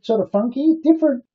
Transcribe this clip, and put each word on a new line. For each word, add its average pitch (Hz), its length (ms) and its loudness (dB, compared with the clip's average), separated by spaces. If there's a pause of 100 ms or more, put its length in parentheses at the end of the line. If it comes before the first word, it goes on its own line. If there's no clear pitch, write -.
sort 220 220 -2
of 180 80 -8
funky, 262 520 0
different, 311 420 0 (100)